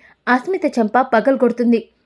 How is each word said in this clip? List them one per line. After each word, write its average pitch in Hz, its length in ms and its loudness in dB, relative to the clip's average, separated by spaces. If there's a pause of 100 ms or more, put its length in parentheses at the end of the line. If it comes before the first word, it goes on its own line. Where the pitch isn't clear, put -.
(280)
అస్మిత 262 380 -2
చెంప 233 340 0
పగలగొడుతుంది. 240 920 0 (160)